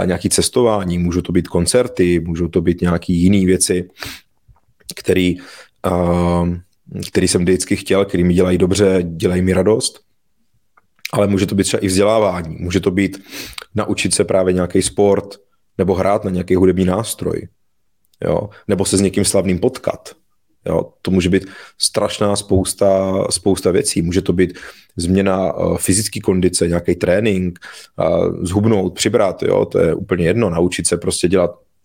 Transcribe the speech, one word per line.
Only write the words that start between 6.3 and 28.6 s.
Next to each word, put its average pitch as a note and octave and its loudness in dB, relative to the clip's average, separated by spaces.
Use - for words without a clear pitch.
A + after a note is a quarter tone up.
který F2+ 2
jsem F2+ 2
vždycky F#2 0
chtěl, G2 0
který F2+ 0
mi F2 2
dělají F#2 2
dobře, F#2+ 2
dělají F2+ -2
mi F#2 2
radost. G2 0
Ale G2+ 2
může G2 2
to - -4
být G2 2
třeba - -2
i - 0
vzdělávání, F#2 0
může F2 0
to G2 0
být F#2+ -2
naučit G2+ -2
se G2+ 2
právě F#2 2
nějaký F2+ 0
sport G2 0
nebo F#2 0
hrát G2 0
na G2+ -4
nějaký F2+ -2
hudební F#2 4
nástroj, - -4
jo? E2+ -2
Nebo G2 0
se G2 0
s F#2+ 4
někým G2 0
slavným F#2 0
potkat. - -4
Jo? - -2
To - -4
může F#2 2
být F#2 0
strašná G2+ -2
spousta, F#2+ 0
spousta F#2 0
věcí. F2+ 0
Může F2 0
to F#2 -2
být F2 0
změna, F#2 0
eh, E2+ -2
fyzické G2+ -2
kondice, F#2 0
nějaký F2 0
trénink, F#2 0
eh, - 0
zhubnout, F#2+ 0